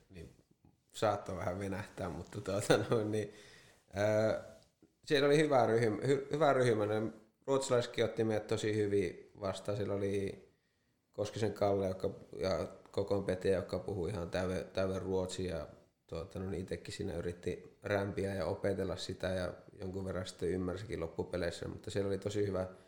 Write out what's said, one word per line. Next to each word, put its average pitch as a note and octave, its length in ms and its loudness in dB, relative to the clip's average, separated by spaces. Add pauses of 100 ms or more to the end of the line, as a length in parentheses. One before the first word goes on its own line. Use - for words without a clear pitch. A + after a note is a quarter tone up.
(100)
niin F2 260 -18 (560)
saattoi G2+ 440 0
vähän F2+ 220 -4
venähtää, F#2+ 500 -6
mutta F2 320 -10
tuota, G#2 380 4 (120)
no, A2+ 140 2
niin, G#2+ 280 -2 (600)
ää, G#2+ 640 2 (500)
siellä C#3+ 180 4
oli C#3+ 100 8
hyvä C#3+ 300 6
ryhmä, A2 300 4
hy-, C3+ 360 2
hyvä D3 200 6
ryhmä. A#2+ 340 4
Ne G#2+ 260 0 (340)
ruotsalaisetkin C3 580 2
otti A2 200 0
meidät G#2+ 220 0
tosi G#2+ 300 0
hyvin G2+ 540 0 (100)
vastaan. G2+ 360 -4
Siellä G2+ 180 -2
oli G2 540 -2 (640)
Koskisen G#2 400 -2
Kalle, G2+ 360 2
joka, F#2+ 220 -2 (280)
ja F#2 300 0 (220)
Kokon G2+ 340 0
Pete, F#2+ 260 0
joka F#2+ 280 0
puhui E2+ 320 -4
ihan E2+ 200 -4
täyden, F#2 420 -2
täyden F#2+ 300 0
ruotsia. F2+ 540 -2
Ja, D2 100 -6 (400)
tuota, E2 320 -8
no, F#2+ 120 -4
niin F2 120 -2
itsekin F2+ 320 -8
siinä E2+ 200 -6
yritti F2 680 -6
rämpiä G2 520 0
ja F2+ 120 -2
opetella F#2+ 500 0
sitä - 320 -6
ja F#2 240 -2 (280)
jonkun F#2+ 240 -6
verran F#2 220 -4
sitten - 220 -4
ymmärsikin F2+ 520 -2
loppupeleissä. E2+ 680 -4
Mutta - 220 -10
siellä G2 180 0
oli G2 100 0
tosi G#2 280 -2
hyvä, F#2 200 0 (220)